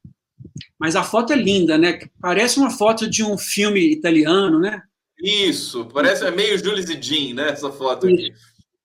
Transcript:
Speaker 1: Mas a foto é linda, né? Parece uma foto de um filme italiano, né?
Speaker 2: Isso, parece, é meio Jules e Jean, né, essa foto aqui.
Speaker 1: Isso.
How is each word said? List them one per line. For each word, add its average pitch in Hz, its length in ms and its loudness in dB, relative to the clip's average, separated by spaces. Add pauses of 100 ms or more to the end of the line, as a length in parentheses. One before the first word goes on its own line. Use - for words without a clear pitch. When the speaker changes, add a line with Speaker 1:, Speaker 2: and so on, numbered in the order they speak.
(800)
Speaker 1:
Mas 160 180 -2
a 185 80 2
foto 226 300 0
é - 20 4
linda, 185 400 2
né? 170 220 2 (220)
Parece 196 380 0
uma 269 120 4
foto 220 380 0
de 220 140 -2
um 208 140 -2
filme 196 560 0
italiano, 160 680 2
né? 196 240 -2 (380)
Speaker 2:
Isso, 185 720 -2
parece, 170 320 0
é 185 60 -2
meio 202 280 0
Jules 185 300 -4
e 156 120 -8
Jean, 139 340 -4
né, 147 160 -2
essa 143 200 -6
foto 139 360 -2
aqui. 175 240 2
Speaker 1:
Isso. - 180 -20 (360)